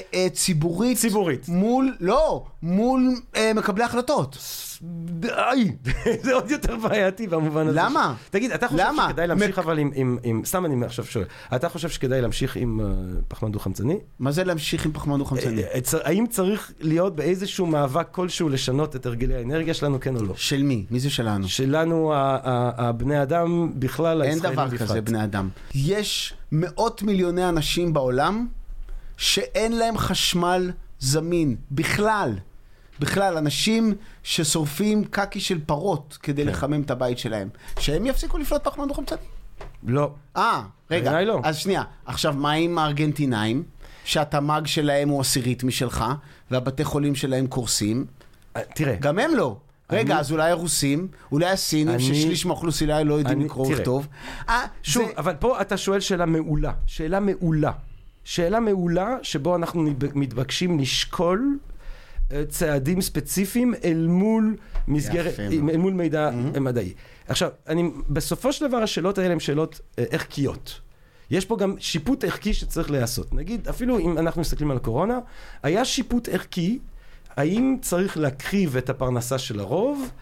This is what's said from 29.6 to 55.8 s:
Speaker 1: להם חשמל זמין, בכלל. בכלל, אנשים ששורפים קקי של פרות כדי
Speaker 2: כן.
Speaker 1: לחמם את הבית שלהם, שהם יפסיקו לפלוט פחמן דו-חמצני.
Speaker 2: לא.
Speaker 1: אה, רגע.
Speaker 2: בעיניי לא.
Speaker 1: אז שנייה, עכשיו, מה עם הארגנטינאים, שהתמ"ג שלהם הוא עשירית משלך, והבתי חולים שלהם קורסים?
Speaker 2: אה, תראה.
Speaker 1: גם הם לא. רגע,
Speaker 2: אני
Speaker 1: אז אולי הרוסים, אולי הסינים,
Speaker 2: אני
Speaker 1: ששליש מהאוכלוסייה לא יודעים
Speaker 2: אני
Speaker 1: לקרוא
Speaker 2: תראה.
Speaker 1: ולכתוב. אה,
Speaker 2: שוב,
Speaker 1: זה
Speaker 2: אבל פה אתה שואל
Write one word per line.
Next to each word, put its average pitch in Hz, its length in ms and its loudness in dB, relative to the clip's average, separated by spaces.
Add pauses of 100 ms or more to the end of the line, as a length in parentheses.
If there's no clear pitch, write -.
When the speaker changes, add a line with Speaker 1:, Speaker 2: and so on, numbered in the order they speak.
Speaker 1:
להם 226 200 2
חשמל 180 760 2 (280)
זמין, 156 560 2 (160)
בכלל. 196 640 2 (640)
בכלל, 180 380 2
אנשים 208 560 2 (300)
ששורפים 180 800 0
קקי 196 360 -4
של 185 260 -2
פרות 156 580 -2
כדי 147 200 0
Speaker 2:
כן. 143 60 2
Speaker 1:
לחמם 147 320 0
את 139 100 -4
הבית 123 280 -2
שלהם, 107 300 -4 (300)
שהם 165 260 0
יפסיקו 320 320 0
לפלוט 294 260 0
פחמן 285 240 -4
דו-חמצני. 277 300 -4 (720)
Speaker 2:
לא. 143 240 2 (260)
Speaker 1:
אה, 196 240 2 (300)
רגע. 175 120 2
Speaker 2:
בעיניי 165 220 2
לא. 214 180 2
Speaker 1:
אז 156 140 0
שנייה, 170 260 0 (220)
עכשיו, 143 280 0
מה 143 180 0
עם 170 260 2
הארגנטינאים, 147 840 2 (400)
שהתמ"ג 151 640 0
שלהם 147 420 2
הוא 139 120 2
עשירית 127 420 0
משלך, 120 420 0 (460)
והבתי 131 320 0
חולים 143 320 2
שלהם 131 320 0
קורסים? 117 580 0 (520)
Speaker 2:
אה, 113 40 -4 (140)
תראה. 139 200 2
Speaker 1:
גם 147 240 2
הם 311 160 4
לא. 139 220 0 (340)
רגע, 202 220 2
Speaker 2:
אני 156 60 4
Speaker 1:
אז 143 120 -2
אולי 160 200 4
הרוסים, 165 560 0 (240)
אולי 156 180 4
הסינים, 156 460 2
Speaker 2:
אני 127 80 2
Speaker 1:
ששליש 151 420 2
מהאוכלוסייה 156 580 0
לא 147 100 2
יודעים 147 240 2
Speaker 2:
אני 147 80 2
Speaker 1:
לקרוא 135 200 -2
Speaker 2:
תראה. 139 120 0
Speaker 1:
ולכתוב. 131 300 0 (420)
אה, 240 160 2 (180)
Speaker 2:
שוב, 226 220 2
Speaker 1:
זה - 120 -4
Speaker 2:
אבל 165 220 -2
פה 233 220 2
אתה 196 160 0
שואל 196 220 0